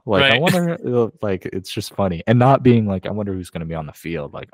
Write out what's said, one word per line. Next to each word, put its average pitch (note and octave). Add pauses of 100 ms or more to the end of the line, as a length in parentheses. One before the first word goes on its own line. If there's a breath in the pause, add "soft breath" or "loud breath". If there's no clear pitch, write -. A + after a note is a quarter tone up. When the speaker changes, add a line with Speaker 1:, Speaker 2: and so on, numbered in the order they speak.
Speaker 1:
Like, A2
I C#3
Speaker 2:
Right. C3+
<laughs> -
Speaker 1:
wonder, F3 (260)
uh, A2 (140)
like, G2
it's -
just -
funny. F2+
And A#2
not C3
being A#2
like, F#2+
"I -
wonder G2+
who's F#2
gonna E2+
be D#2+
on D#2
the C#2+
field." D2+
Like, C2+